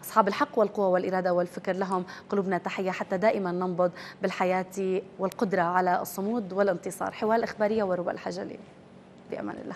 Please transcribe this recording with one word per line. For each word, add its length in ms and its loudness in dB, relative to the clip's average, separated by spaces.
أصحاب 240 4
الحق 320 0
والقوة 280 2
والإرادة 460 2
والفكر، 400 0
لهم 300 -2
قلوبنا 280 0
تحية، 340 -2
حتى 260 -2
دائمًا 340 2
ننبض 400 2
بالحياة 800 0
والقدرة 420 0
على 400 4
الصمود 520 -4
والانتصار. 580 0
حوار 240 0
الإخبارية 480 0
وربع 280 0
الحجلي، 480 -8
بأمان 320 -8
الله. 120 -10